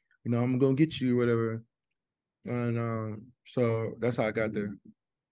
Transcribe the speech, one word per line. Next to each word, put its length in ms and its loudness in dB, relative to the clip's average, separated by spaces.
you 60 -2
know, 120 2
I'm 160 0
gonna 160 4
get 260 2
you," 140 2
or 40 2
whatever. 460 0
And, 340 -2
um, 540 -6
so 540 0
that's 180 0
how 80 2
I 60 0
got 220 -2
there. 240 -4